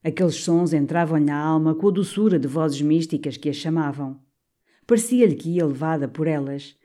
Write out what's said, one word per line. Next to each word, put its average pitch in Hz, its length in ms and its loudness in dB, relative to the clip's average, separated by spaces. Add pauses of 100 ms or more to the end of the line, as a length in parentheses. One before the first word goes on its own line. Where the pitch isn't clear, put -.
Aqueles 165 300 0
sons 170 400 2
entravam-lhe 156 500 0
na 147 140 0
alma 156 360 2
com 185 140 0
a - 20 6
doçura 196 480 0
de 135 80 -2
vozes 143 360 -2
místicas 151 560 0
que 147 100 -6
a 143 60 -2
chamavam. 143 640 -4 (680)
Parecia-lhe 233 480 4
que - 140 -6
ia 170 160 0
levada 147 420 -2
por 156 200 -4
elas, 143 580 -4